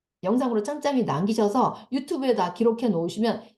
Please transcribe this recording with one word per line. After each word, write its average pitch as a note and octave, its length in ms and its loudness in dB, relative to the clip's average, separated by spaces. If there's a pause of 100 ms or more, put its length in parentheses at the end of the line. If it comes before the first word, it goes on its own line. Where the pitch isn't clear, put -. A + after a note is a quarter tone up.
(240)
영상으로 A3+ 400 2
짬짬이 C#4+ 400 0
남기셔서 G#3 720 0 (160)
유튜브에다 C4 600 0
기록해 A3+ 360 0
놓으시면 F#3 520 0 (180)